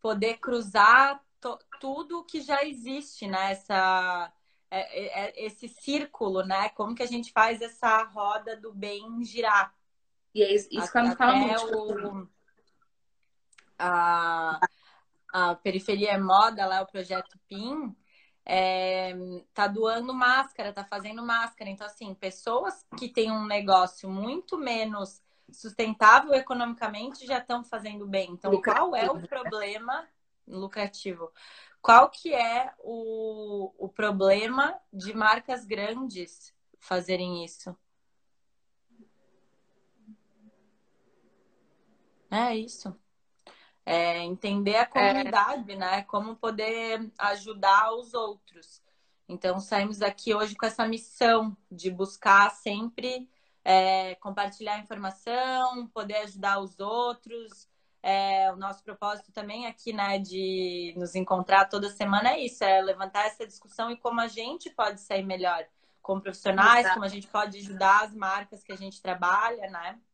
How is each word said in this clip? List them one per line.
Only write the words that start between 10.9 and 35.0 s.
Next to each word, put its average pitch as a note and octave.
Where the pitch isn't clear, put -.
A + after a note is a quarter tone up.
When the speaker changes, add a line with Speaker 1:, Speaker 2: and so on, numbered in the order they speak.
Speaker 2:
que B3
ela A#3+
me A#3+
fala B3+
Speaker 1:
Até C4
Speaker 2:
muito. A3+
Speaker 1:
o, G3+
a, E3+
a A3
Periferia G3+
é G3
Moda, G3
lá F#3+
o F#3+
Projeto F#3
pin, A#3
é, F#3
tá G3+
doando A3+
máscara, B3+
tá G3+
fazendo G#3
máscara. A3+
Então, G3
assim, G#3
pessoas A#3
que B3
têm A3
um A3
negócio G3
muito A#3
menos A3
sustentável A3+
economicamente A#3+
já B3
tão B3
fazendo G#3
bem. F#3+
Então, F#3+
qual D4
é -
o -
Speaker 2:
Lucrativo. E3+
Speaker 1:
problema? A3+
Lucrativo. G3
Qual A#3
que -
é A#3+
o, A3
o F#3+
problema G#3+
de G3